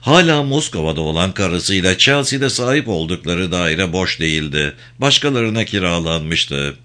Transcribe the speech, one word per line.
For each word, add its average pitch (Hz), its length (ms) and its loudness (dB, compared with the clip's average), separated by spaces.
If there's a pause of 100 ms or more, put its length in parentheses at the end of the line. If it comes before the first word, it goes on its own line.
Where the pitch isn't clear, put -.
Hala 156 420 4
Moskova'da 80 580 -2
olan 82 320 0
karısıyla 92 640 0
Chelsea'de 139 520 2
sahip 127 380 0
oldukları 85 640 -2
daire 87 400 0
boş 90 280 -2
değildi. 76 520 -2 (260)
Başkalarına 123 640 0
kiralanmıştı. 82 1200 -2